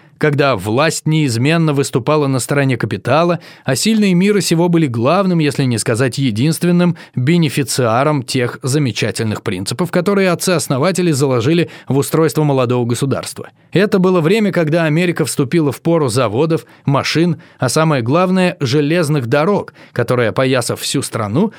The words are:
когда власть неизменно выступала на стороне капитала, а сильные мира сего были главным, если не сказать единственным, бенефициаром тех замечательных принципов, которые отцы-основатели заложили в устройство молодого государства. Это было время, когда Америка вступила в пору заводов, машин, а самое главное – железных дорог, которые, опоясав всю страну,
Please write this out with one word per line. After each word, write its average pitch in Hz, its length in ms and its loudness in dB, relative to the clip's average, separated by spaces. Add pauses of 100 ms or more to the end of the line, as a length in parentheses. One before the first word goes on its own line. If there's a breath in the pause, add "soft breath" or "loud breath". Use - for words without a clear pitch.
(200 soft breath)
когда 139 360 2
власть 113 500 -2
неизменно 151 680 2
выступала 143 520 0
на 135 140 0
стороне 135 360 0
капитала, 143 640 0 (260 loud breath)
а 135 100 0
сильные 208 400 2
мира 196 260 2
сего 170 260 0
были 165 200 2
главным, 165 500 0
если 147 280 0
не 120 120 0
сказать 123 400 -2
единственным, 165 800 0 (180 loud breath)
бенефициаром 135 1080 0
тех 123 400 -4
замечательных 117 800 -2
принципов, 113 480 -6
которые 190 400 0
отцы-основатели 170 800 0
заложили 135 580 2 (180 loud breath)
в 131 100 0
устройство 156 460 0
молодого 127 420 0
государства. 117 640 -6 (220 soft breath)
Это 196 280 0
было 185 200 2
время, 196 320 0
когда 165 340 0
Америка 165 380 0
вступила 147 480 0
в - 100 -10
пору 165 260 0
заводов, 127 580 0 (200 loud breath)
машин, 147 540 0 (200 loud breath)
а 127 100 0
самое 156 320 2
главное – 180 580 2
железных 147 680 0
дорог, 151 480 0 (180 loud breath)
которые, 120 360 0
опоясав 127 520 0
всю - 220 -4
страну, 113 560 -2